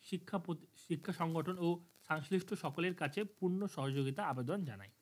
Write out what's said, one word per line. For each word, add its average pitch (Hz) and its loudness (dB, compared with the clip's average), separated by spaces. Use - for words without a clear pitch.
শিক্ষা 190 -2
প্রতি-, 170 -4
শিক্ষা 170 -2
সংগঠন 165 0
ও 170 2
সংশ্লিষ্ট 175 0
সকলের 170 0
কাছে 160 0
পূর্ণ 190 0
সহযোগিতা 139 0
আবেদন 147 0
জানাই। 101 -8